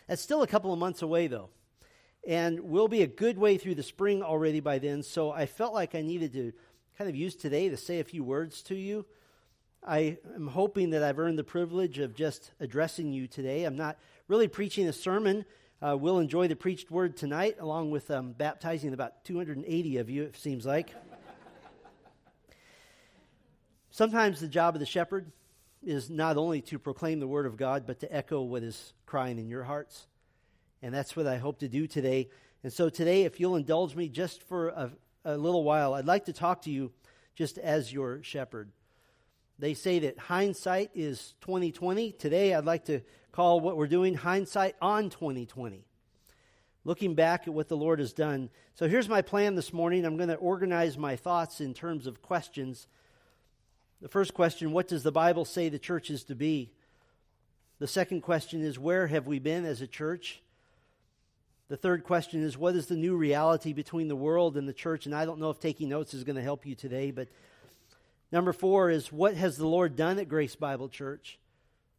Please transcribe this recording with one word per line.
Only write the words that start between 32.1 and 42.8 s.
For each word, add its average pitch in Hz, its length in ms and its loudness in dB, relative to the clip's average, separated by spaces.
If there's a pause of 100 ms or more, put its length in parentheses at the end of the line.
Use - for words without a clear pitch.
And 131 80 -8
so 170 160 2
today, 175 340 4
if 175 160 -2
you'll 185 160 2
indulge 156 400 0
me 165 140 -4
just 156 340 -6
for 170 280 -2
a, 131 200 -6 (340)
a 151 120 -2
little 165 260 2
while, 147 320 4
I'd 139 120 -4
like 190 180 4
to 170 80 -6
talk 175 300 0
to 160 80 -6
you 135 220 -4 (420)
just 160 240 -4
as 151 340 0
your 135 300 -4
shepherd. 117 480 -10 (880)
They 147 160 0
say 180 260 2
that 139 180 0
hindsight 190 760 0
is 147 460 -4
twenty 180 320 -2
twenty. 196 400 -2
Today, 180 420 4
I'd 151 100 2
like 165 220 0